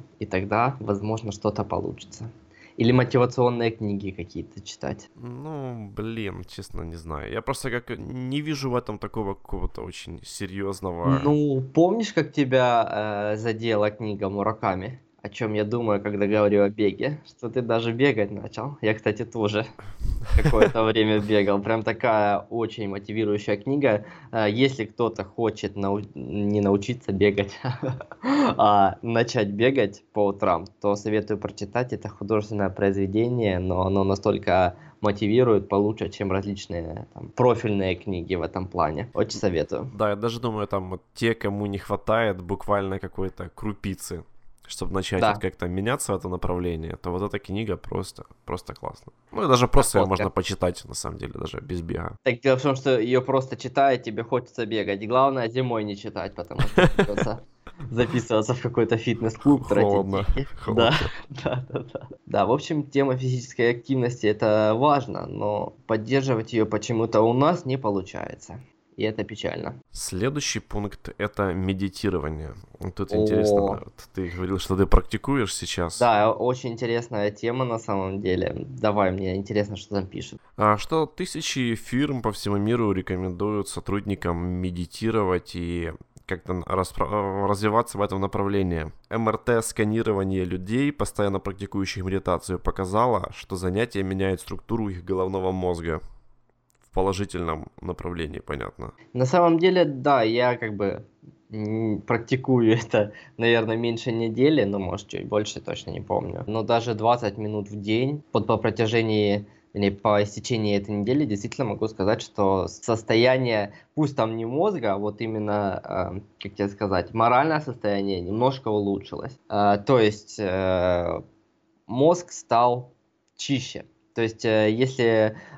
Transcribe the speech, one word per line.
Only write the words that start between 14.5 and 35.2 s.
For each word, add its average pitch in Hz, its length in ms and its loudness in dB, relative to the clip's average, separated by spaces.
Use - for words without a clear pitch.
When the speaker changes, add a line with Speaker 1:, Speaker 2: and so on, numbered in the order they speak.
Speaker 1:
О 107 60 -10
чем 107 240 -4
я 107 100 2
думаю, 107 380 0
когда 104 240 -2
говорю 104 380 6
о 101 60 4
беге? 110 580 0
Что - 220 -12
ты 127 120 -2
даже 117 320 0
бегать 113 380 2
начал. 107 500 -10
Я, 107 140 2
кстати, 107 300 -2
тоже 107 400 0
Speaker 2:
<laughs> - 420 2
Speaker 1:
какое-то 113 400 4
время 110 360 4
бегал. 101 420 2
Прям 110 220 0
такая 107 560 2
очень 110 400 -4
мотивирующая 104 680 -2
книга. 131 460 0
Э, 110 180 2
если 127 360 2
кто-то 113 380 -2
хочет 107 540 -4
нау-, 101 240 -2
не 101 460 -2
научиться 101 500 0
бегать, 98 400 2
<laughs> - 600 -6
а 107 800 4
начать 117 480 0
бегать 110 540 2
по 104 140 2
утрам, 98 380 0
то 101 140 2
советую 104 420 -2
прочитать. 107 560 -6
Это 104 160 -8
художественное 104 600 -2
произведение, 98 880 0
но 92 260 0
оно 98 180 2
настолько 95 720 2
мотивирует 107 680 2